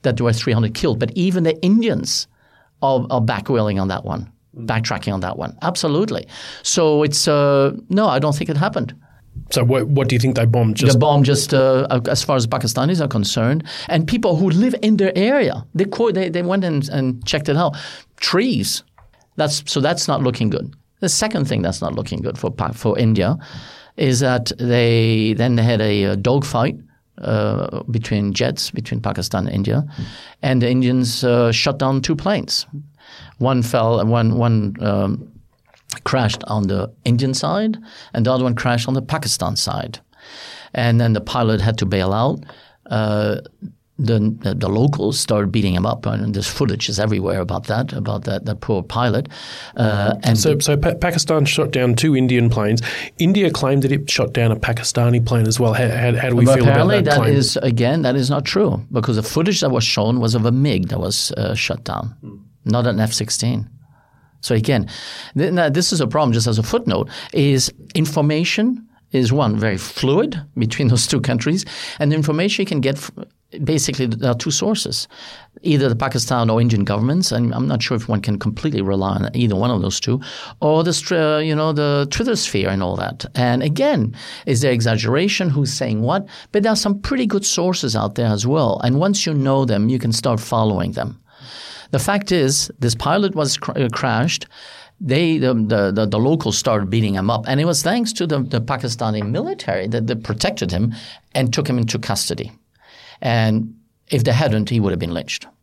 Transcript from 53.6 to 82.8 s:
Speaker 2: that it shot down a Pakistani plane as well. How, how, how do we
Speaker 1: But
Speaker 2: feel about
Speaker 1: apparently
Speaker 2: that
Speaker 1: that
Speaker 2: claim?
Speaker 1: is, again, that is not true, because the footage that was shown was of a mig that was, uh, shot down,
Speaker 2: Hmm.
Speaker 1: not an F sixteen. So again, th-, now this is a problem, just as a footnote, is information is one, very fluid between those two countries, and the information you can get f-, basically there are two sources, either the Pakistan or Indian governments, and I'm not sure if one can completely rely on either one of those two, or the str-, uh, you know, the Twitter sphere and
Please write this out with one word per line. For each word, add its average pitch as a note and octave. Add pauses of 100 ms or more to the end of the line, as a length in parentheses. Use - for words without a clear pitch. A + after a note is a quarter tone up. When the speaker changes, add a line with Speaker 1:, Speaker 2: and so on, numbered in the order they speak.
Speaker 2:
that C#3
it C#3+
shot -
down A#2
a A2
Pakistani A#2+
plane A#2
as A2
well. A2+
How, A#2+
how, A#2+
how B2
do A#2+
we B2
Speaker 1:
But C3+
Speaker 2:
feel B2+
about A#2+
Speaker 1:
apparently F3+
Speaker 2:
that F#3
Speaker 1:
that D3
Speaker 2:
claim? A#2+
Speaker 1:
is, C3+
again, A#2+
that B2+
is C3+
not C#3
true, F3
because A#2+
the A2
footage E3+
that C#3
was A#2+
shown A#2
was A2+
of A2
a A#2+
mig B2
that -
was, -
uh, G#2+
shot -
down, -
Speaker 2:
Hmm. G2+ (280)
Speaker 1:
not A#2
an A2
F A2
sixteen. A2+ (720)
So -
again, A2 (480)
th-, D#3
now E3+
this E3+
is E3
a B2+
problem, C3
just A2+
as A2
a A2
footnote, A#2 (240)
is C#3 (240)
information D#3+ (240)
is B2+
one, A#2
very G#2
fluid F3 (160)
between A#2
those A#2
two C#3+
countries, C#3 (340)
and D3
the D#3
information D#3
you F#3+
can D3+
get C#3
f-, - (540)
basically D3
there A2+
are A#2+
two D3+
sources, - (540)
either C#3
the A2+
Pakistan A#2+
or A2+
Indian A2+
governments, B2
and A#2
I'm B2
not B2+
sure B2
if A2+
one G#2+
can G#2
completely A2
rely G2
on G#2+
either A#2
one A#2
of G#2+
those G2+
two, B2 (400)
or D#3
the F3
str-, -
uh, D3+
you D#3
know, D#3
the C#3+
Twitter A#3
sphere G2
and G2